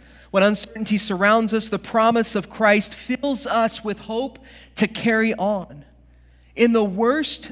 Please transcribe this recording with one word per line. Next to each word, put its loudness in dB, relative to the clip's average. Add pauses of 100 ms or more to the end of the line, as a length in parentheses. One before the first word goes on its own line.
(300)
When 2
uncertainty 0
surrounds 2
us, -2
the -4
promise 0
of -4
Christ 2
fills -4
us 0
with -6
hope -6 (380)
to 2
carry 0
on. -4 (720)
In 4
the 4
worst -2